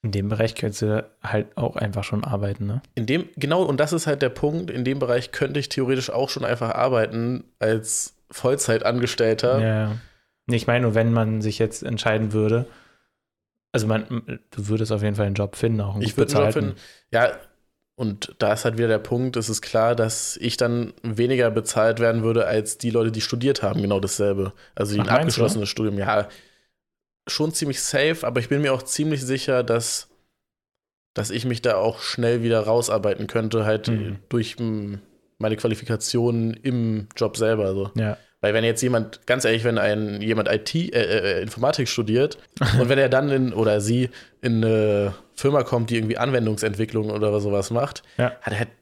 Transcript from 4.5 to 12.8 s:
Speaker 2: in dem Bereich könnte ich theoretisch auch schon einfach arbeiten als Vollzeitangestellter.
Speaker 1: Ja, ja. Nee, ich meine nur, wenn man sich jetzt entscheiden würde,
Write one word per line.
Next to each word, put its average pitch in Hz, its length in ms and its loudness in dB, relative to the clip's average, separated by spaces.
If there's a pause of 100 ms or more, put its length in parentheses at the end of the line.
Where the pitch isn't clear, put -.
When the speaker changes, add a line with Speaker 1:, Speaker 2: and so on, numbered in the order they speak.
Speaker 2:
in 123 160 -4
dem 135 140 0
Bereich 123 320 0
könnte 139 300 -2
ich 135 80 -6
theoretisch 131 420 0
auch 135 180 0
schon 131 160 -6
einfach 117 260 -2
arbeiten 117 760 0 (160)
als 110 560 -2 (160)
Vollzeitangestellter. 120 1300 2
Speaker 1:
Ja, 113 60 2 (240)
ja. 110 60 -4 (500)
Nee, 120 100 0
ich 113 100 -2
meine 123 200 4
nur, 110 100 2
wenn 113 160 4
man 110 280 2
sich 107 200 -2
jetzt 110 240 -2
entscheiden 110 480 0
würde, 107 340 2 (1040)